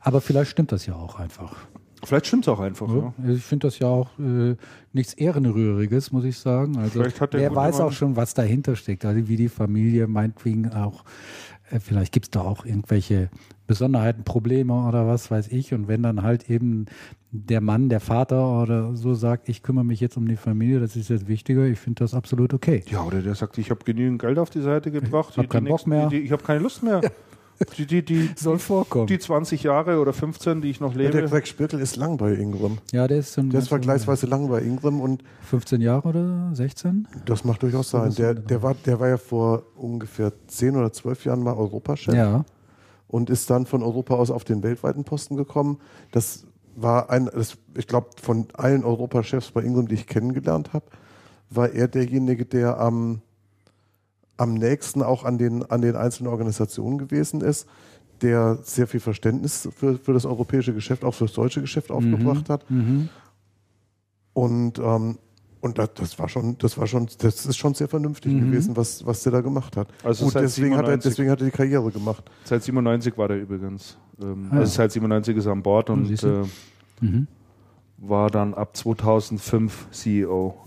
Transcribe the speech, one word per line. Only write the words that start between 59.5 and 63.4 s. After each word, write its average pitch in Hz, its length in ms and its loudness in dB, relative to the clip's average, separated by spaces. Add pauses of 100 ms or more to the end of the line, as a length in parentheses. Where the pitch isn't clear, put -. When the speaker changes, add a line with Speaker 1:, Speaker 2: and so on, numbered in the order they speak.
Speaker 3:
für, 135 200 2
für 131 160 -2
das 123 140 4
europäische 120 480 0
Geschäft, 107 300 -4
auch 123 100 0
fürs 110 200 0
deutsche 123 260 0
Geschäft 139 300 -6
Speaker 1:
Mhm. - 60 -6
Speaker 3:
aufgebracht 120 540 2
hat. 143 180 -2
Speaker 1:
Mhm. 131 400 0 (1200)